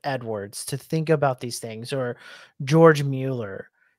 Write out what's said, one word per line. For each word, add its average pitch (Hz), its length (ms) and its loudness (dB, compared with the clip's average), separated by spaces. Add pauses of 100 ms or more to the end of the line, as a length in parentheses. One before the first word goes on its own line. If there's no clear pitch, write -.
Edwards, 113 640 -6
to 143 100 -6
think 160 320 -4
about 143 320 2
these 120 180 -8
things, 113 320 -10
or 127 280 -4 (460)
George 156 380 8
Mueller 131 680 -6 (280)